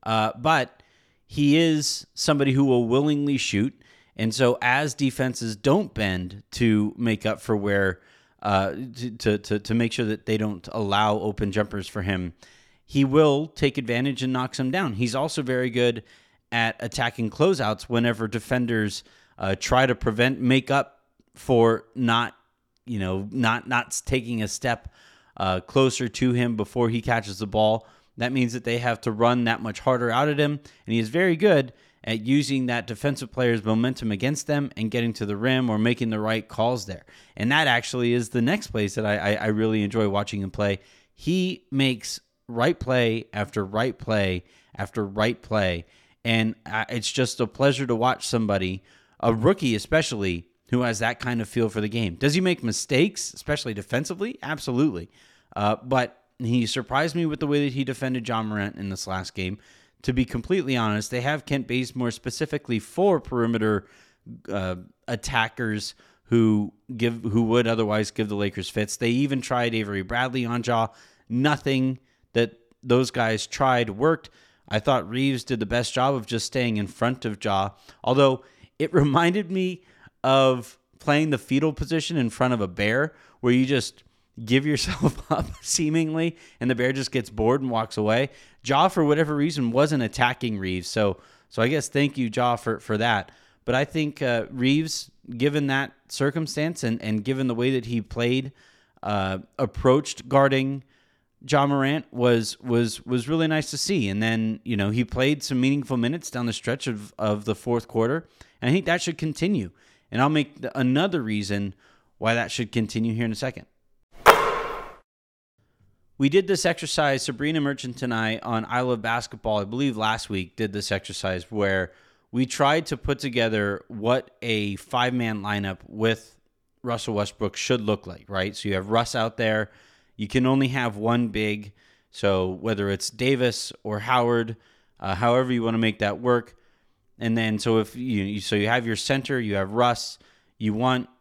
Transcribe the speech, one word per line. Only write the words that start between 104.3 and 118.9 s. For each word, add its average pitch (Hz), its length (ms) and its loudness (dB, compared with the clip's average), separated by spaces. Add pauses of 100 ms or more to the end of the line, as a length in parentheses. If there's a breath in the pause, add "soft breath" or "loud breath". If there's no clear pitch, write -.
you 120 120 -2
know, 101 140 2
he 117 140 0
played 131 380 -2
some 127 180 -2
meaningful 135 360 0
minutes 123 340 -4
down 123 160 -4
the 113 60 -2
stretch - 340 -6
of, 104 320 -8
of 104 260 -2
the 107 120 -2
fourth 120 320 -4
quarter, 127 400 -2 (320 soft breath)
and 123 100 0
I - 20 4
think 185 140 2
that 175 160 0
should - 160 -6
continue. 156 540 -2 (380 soft breath)
And 113 100 0
I'll 139 80 6
make 151 320 0
th-, - 140 -8
another 139 480 2
reason 101 520 -2 (440 soft breath)
why 113 160 2
that 117 160 -2
should 117 200 -4
continue 113 440 -2
here 117 100 -2
in 113 80 -2
a - 20 -4
second. - 320 -8 (2500)
We 139 100 4
did 180 180 4
this 185 200 0
exercise, 151 560 0
Sabrina 147 380 -2
Merchant 135 420 -4
and 123 100 -2
I, 113 300 0
on 113 260 -2
I 123 140 0
Love 123 200 0